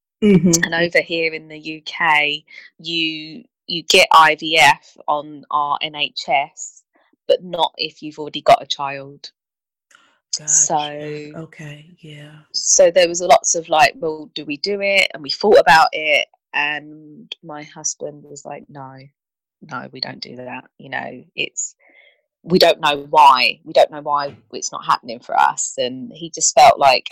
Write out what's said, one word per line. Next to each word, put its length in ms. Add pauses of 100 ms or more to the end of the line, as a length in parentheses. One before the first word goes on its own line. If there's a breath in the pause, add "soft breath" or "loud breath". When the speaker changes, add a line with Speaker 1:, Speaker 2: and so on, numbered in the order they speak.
(220)
Speaker 1:
Mm-hmm. 400
Speaker 2:
and 100
over 280
here 340
in 140
the 100
U 260
K, 600 (340 soft breath)
you, 640 (240)
you 160
get 300
I 240
V 200
F 400 (120)
on 420
our 320
N 140
H 320
S, 560 (420)
but 160
not 340
if 260
you've 180
already 200
got 220
a 40
child. 680 (1080)
Speaker 1:
Gotcha. 100
Speaker 2:
So 280 (600)
Speaker 1:
Okay, 600
yeah. 400 (140)
Speaker 2:
so 400
there 160
was 120
lots 360
of 120
like, 280
"Well, 360
do 120
we 140
do 220
it?" 320
And 120
we 60
thought 280
about 320
it, 380 (260)
and 880
my 220
husband 580
was 220
like, 240
"No, 300 (640)
no, 300
we 80
don't 200
do 160
that." 300 (120)
You 120
know, 340 (100)
it's, 400 (680)
we 160
don't 200
know 300
why. 540
We 80
don't 180
know 120
why 340 (160)
it's 200
not 140
happening 340
for 180
us. 400
And 340
he 180
just 240
felt 240
like, 320